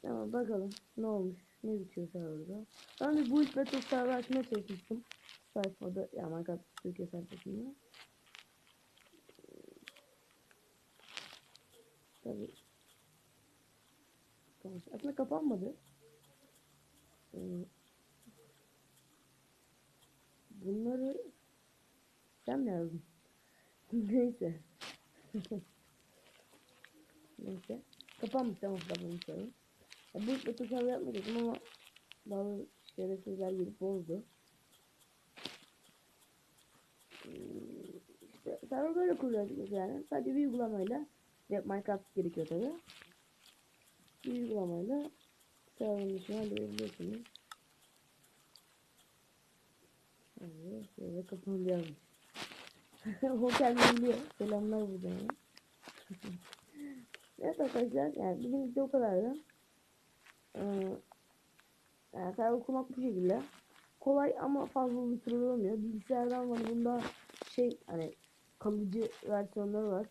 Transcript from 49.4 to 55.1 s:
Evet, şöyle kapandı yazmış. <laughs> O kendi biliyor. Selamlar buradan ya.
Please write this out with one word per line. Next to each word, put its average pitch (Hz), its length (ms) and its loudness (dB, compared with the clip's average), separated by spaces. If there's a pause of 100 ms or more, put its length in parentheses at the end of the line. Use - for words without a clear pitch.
Evet, 175 440 -10 (100)
şöyle 185 300 -6
kapandı 185 440 -2
yazmış. 165 280 0 (1040)
<laughs> 233 440 2
O 247 40 6
kendi 240 320 6 (180)
biliyor. 240 160 6 (240)
Selamlar 214 440 2
buradan 185 280 -2
ya. 190 180 -4 (840)